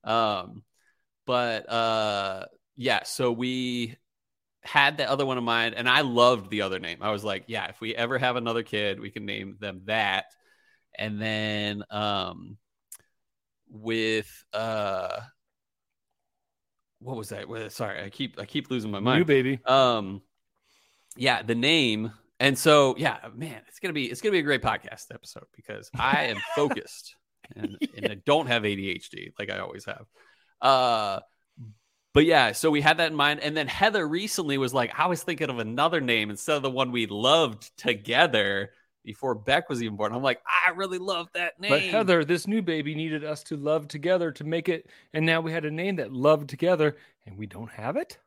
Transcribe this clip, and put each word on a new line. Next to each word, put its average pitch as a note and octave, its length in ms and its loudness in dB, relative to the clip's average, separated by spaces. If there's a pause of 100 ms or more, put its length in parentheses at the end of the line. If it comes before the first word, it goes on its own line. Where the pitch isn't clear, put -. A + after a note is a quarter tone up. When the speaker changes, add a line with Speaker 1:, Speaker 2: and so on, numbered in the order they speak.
Speaker 1:
Um, A2 580 -2 (640)
but, A#2+ 420 -2
uh, G#2+ 760 -2 (320)
yeah, A#2+ 260 0
so B2 300 -2
we B2 640 -4 (640)
had D3 340 4
the C3+ 140 -2
other C#3 160 0
one B2+ 120 -2
in A#2+ 60 -4
mind, A#2 300 0
and A#2+ 140 -2
I C3+ 140 6
loved A#2+ 480 4
the G#2 120 -2
other F#2+ 160 -4
name. F2 220 -8
I G#2+ 100 -2
was G2+ 140 -4
like, G2 220 -6
"Yeah, G#2+ 220 -6
if - 120 -16
we A2 140 -6
ever A#2+ 240 -2
have B2 180 0
another A#2 280 -2
kid, G#2 360 -4
we G2+ 100 -12
can G#2 160 -12
name G2 340 -10
them F#2+ 260 -12
that." G2+ 400 -2 (720)
And G#2 220 -6
then, G#2+ 680 -4
um, G2 680 -6 (1080)
with, A2 840 -2
uh, G#2 680 -2 (1800)
what B2+ 160 -10
was A2 140 -10
that? G2+ 180 -12
Well, A2 220 -10
sorry, G2+ 320 -6
I G2+ 80 -12
keep, - 300 -10
I G#2 60 -10
keep - 240 -6
losing A2 200 -4
my G2+ 80 -6
Speaker 2:
New G#2 60 -4
Speaker 1:
mind. C#3+ 220 4
Speaker 2:
baby. C3+ 380 4
Speaker 1:
Um, A#2 580 4 (920)
yeah, B2 260 2
the A2+ 120 0
name. A#2 580 2 (280)
And C3+ 180 4
so, C#3+ 400 6
yeah, A#2+ 200 0 (160)
man, B2 340 -12
it's - 100 -20
gonna F3 160 -6
be, C#3+ 160 -2
it's - 100 -10
gonna G#3+ 120 0
be F3+ 80 4
a - 20 -2
great C#3 200 0
podcast - 500 -4
episode - 420 -18
because - 440 -16
I C3+ 260 2
am A2+ 120 -4 (100)
Speaker 2:
<laughs> - 80 -8
Speaker 1:
focused - 600 -4 (380)
and, G#2 240 -10 (180)
and G#2 160 -8
I - 20 -8 (120)
don't C#3+ 200 4
have A#2 180 0
A G2+ 120 0
D G2 140 -4
H F2 200 -8
D - 280 -14
like G2+ 120 -8
I G2 80 -6
always F#2+ 280 -10
have. G#2+ 200 -12 (540)
Uh, A#2 600 4 (920)
but D3 120 8
yeah, C#3 280 6
so D#3+ 180 2
we D3 100 2
had D#3 180 6
that E3 120 2
in D#3 60 -6
mind. D3 240 2
And D3+ 160 -4
then D3 120 -2
Heather G3+ 400 2
recently E3 480 -2
was C3 160 0
like, B2 260 2
"I D#3+ 80 2
was F3+ 160 -2
thinking D#3 280 -4
of A#2+ 80 -4
another C#3 420 0
name A2+ 300 2
instead D3 260 -2
of C#3 60 -2
the C3 80 0
one B2+ 220 0
we A#2 140 0
loved A#2+ 720 2
together G#2+ 920 2 (340)
before A#2 300 -6
Beck B2+ 340 0
was B2 140 -4
even G#2+ 140 -6
born." G#2 180 -2
I'm B2+ 80 -4
like, C3 180 0 (260)
"I F#3 40 6
really F#3 280 -6
love F3+ 360 -6
that F3 260 -6
name." G3+ 100 -2
Speaker 2:
But D3+ 120 4
Heather, F#3 420 2
this E3 220 0
new G#3 160 0
baby D#3 320 -4
needed D#3 280 -4
us D3+ 220 -8
to D#3 140 -8
love D3+ 300 0
together E3+ 440 0
to - 120 -12
make E3 260 -2
it. - 180 -6 (240)
And D#3 140 2
now E3 160 2
we D#3+ 100 -6
had D#3+ 140 -4
a D3+ 40 -2
name F3+ 260 -4
that B2+ 160 -6
loved D3 360 4
together D#3 480 2 (300)
and G2+ 100 -18
we G#2+ 100 -10
don't A2 240 -14
have B2 260 -6
it. - 300 -6